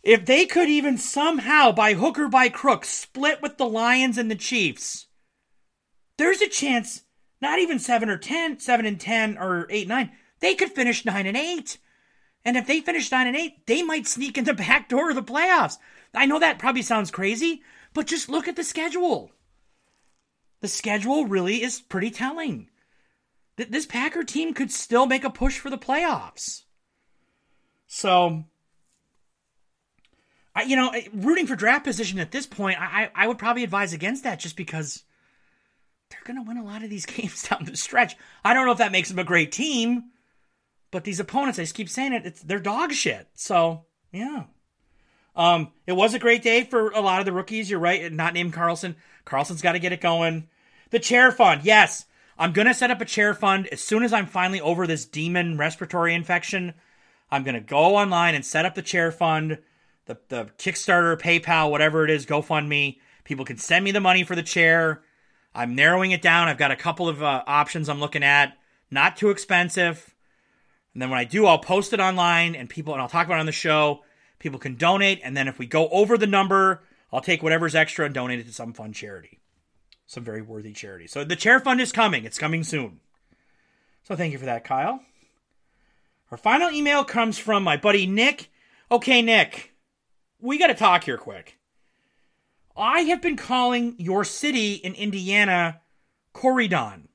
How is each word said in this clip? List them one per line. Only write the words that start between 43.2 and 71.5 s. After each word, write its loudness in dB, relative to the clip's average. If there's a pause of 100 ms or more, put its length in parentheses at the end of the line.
So, 0 (260)
yeah. -10 (880)
Um, 2 (140)
it -4
was 4
a -4
great 2
day 2
for 0
a -2
lot 2
of -2
the -2
rookies. -6
You're -2
right, 0
not -2
named -4
Carlson. -4 (280)
Carlson's -4
gotta 0
get -2
it -6
going. 0 (420)
The 2
chair 6
fund, 4
yes. 6 (320)
I'm 0
gonna 4
set 0
up -2
a -4
chair 0
fund. 0
As -10
soon 0
as 0
I'm 0
finally -2
over 0
this -2
demon -4
respiratory -2
infection, -4 (560)
I'm -2
gonna -4
go 4
online 2
and -4
set 0
up -2
the -8
chair 0
fund, 0 (480)
the, -12 (100)
the -8
Kickstarter, 2
PayPal, 2
whatever 4
it 2
is, 0
GoFundMe. -2 (260)
People -8
can -12
send 2
me 0
the 2
money 4
for -4
the -2
chair. 4 (520)
I'm -4
narrowing 4
it 0
down. 6
I've -2
got 2
a 0
couple -2
of, -4
uh, 0
options 0
I'm -6
looking -4
at. 4 (340)
Not 0
too 2
expensive. -2 (800)
And -10
then -4
when 0
I 0
do, 2
I'll 8